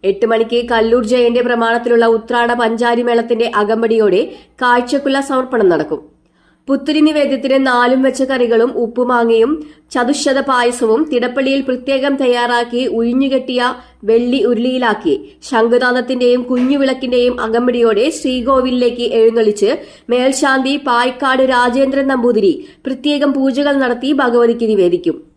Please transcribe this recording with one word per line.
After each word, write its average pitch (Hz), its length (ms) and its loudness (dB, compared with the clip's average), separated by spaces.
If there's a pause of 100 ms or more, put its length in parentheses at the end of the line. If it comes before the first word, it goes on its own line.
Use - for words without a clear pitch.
എട്ട് 196 220 0
മണിക്ക് 226 420 0
കല്ലൂർ 226 360 2
ജയന്റെ 240 380 2
പ്രമാണത്തിലുള്ള 233 640 2
ഉത്രാട 233 460 0
പഞ്ചാരി 233 500 0
മേളത്തിന്റെ 233 520 0
അകമ്പടിയോടെ 220 800 0 (280)
കാഴ്ചക്കുല 269 580 0
സമർപ്പണം 254 480 0
നടക്കും. 151 420 -2 (580)
പുത്തരി 285 320 -2
നിവേദ്യത്തിന് 269 680 0
നാലും 247 360 2
വെച്ച 262 200 0
കറികളും 247 540 2
ഉപ്പുമാങ്ങയും 240 880 0 (240)
ചതുശത 269 500 0
പായസവും 247 760 0
തിടപ്പള്ളിയിൽ 262 460 0
പ്രത്യേകം 269 560 -2
തയ്യാറാക്കി 240 720 0
ഉഴിഞ്ഞുകെട്ടിയ 247 880 -2 (300)
വെള്ളി 233 380 2
ഉരുളിയിലാക്കി 240 1000 -2
ശംഖുനാദത്തിന്റെയും 247 1000 0
കുഞ്ഞുവിളക്കിന്റെയും 254 1000 0
അകമ്പടിയോടെ 233 680 0
ശ്രീകോവിലിലേക്ക് 247 1040 -2
എഴുന്നള്ളിച്ച് 220 640 2 (320)
മേൽശാന്തി 269 680 0
പായ്ക്കാട് 262 680 0
രാജേന്ദ്രൻ 262 680 2
നമ്പൂതിരി 247 600 0 (180)
പ്രത്യേകം 277 460 -2
പൂജകൾ 269 400 0
നടത്തി 254 400 -2
ഭഗവതിക്ക് 240 560 2
നിവേദിക്കും. 175 680 0